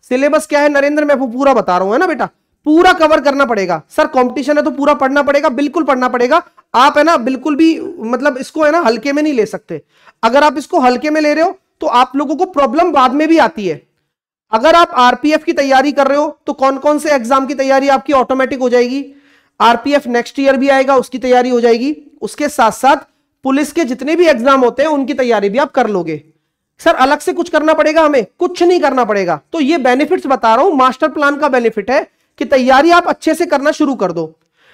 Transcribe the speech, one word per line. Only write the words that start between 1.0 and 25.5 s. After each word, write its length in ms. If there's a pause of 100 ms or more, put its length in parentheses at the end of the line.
मैं 100
आपको 120
पूरा 260
बता 240
रहा 80
हूं, 80
है 60
ना 80
बेटा, 220 (360)
पूरा 280
कवर 280
करना 240
पड़ेगा। 440
सर 180
कंपटीशन 500
है 60
तो 80
पूरा 220
पढ़ना 280
पड़ेगा, 280
बिल्कुल 340
पढ़ना 240
पड़ेगा। 360 (320)
आप 220
है 60
ना 140
बिल्कुल 380
भी, 240 (200)
मतलब 380
इसको 260
है 80
ना 80
हल्के 340
में 100
नहीं 100
ले 120
सकते। 360 (420)
अगर 200
आप 140
इसको 220
हल्के 300
में 120
ले 120
रहे 100
हो 160 (220)
तो 60
आप 280
लोगों 200
को 100
प्रॉब्लम 460
बाद 220
में 140
भी 100
आती 300
है। 200 (640)
अगर 240
आप 140
आरपीएफ 540
की 100
तैयारी 380
कर 160
रहे 100
हो 300
तो 60
कौन 240
कौन 220
से 120
एग्जाम 340
की 100
तैयारी 320
आपकी 260
ऑटोमेटिक 460
हो 100
जाएगी? 440 (480)
आरपीएफ 460
नेक्स्ट 320
ईयर 180
भी 120
आएगा, 260
उसकी 240
तैयारी 300
हो 120
जाएगी। 360 (240)
उसके 280
साथ 220
साथ 260 (460)
पुलिस 280
के 140
जितने 300
भी 100
एग्जाम 340
होते 240
हैं 60
उनकी 240
तैयारी 360
भी 80